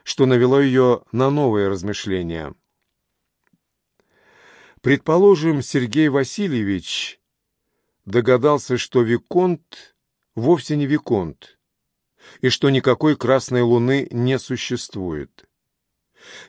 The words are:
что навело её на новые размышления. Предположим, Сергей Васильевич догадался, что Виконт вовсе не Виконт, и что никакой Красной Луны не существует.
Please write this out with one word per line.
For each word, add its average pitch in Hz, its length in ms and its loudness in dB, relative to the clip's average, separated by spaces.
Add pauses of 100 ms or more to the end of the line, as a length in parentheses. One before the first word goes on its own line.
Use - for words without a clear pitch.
что - 220 0
навело 127 340 4
её 127 420 2 (100)
на 131 180 0
новые 117 380 0
размышления. 90 840 -6 (2250)
Предположим, 160 800 2
Сергей 139 480 0
Васильевич 127 1120 -4 (840)
догадался, 123 720 0
что - 240 -2
Виконт 156 920 -2 (400)
вовсе 147 420 0
не 147 100 -2
Виконт, 110 720 -4 (840)
и 131 80 0
что 139 220 0
никакой 135 460 2
Красной 123 460 0
Луны 120 480 0
не 127 280 -2
существует. 92 1080 -8 (1040)